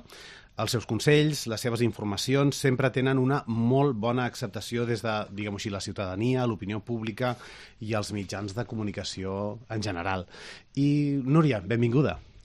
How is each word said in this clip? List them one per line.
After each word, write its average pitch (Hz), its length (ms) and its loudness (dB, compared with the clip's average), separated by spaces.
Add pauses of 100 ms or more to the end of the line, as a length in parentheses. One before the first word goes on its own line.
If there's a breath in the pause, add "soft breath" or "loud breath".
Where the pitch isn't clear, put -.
(580 loud breath)
els 110 140 0
seus 117 160 -2
consells, 151 600 4
les 110 120 -4
seves 117 220 0
informacions, 120 760 2
sempre 131 340 2
tenen 135 300 2
una 131 280 2
molt 120 500 4
bona 120 260 0
acceptació 117 600 -4
des 117 180 -2
de, 110 140 0 (180)
diguem-ho 104 240 -4
així, 110 100 -4
la 98 120 -4
ciutadania, 110 680 0
l'opinió 107 320 -4
pública 113 560 -4 (460 loud breath)
i 110 140 -4
els 104 180 -2
mitjans 98 420 -6
de 107 80 -2
comunicació 101 960 -6 (100)
en 113 140 -4
general. 95 420 -4 (500 loud breath)
I, 143 460 2
Núria, 139 380 4
benvinguda. 117 580 2 (280)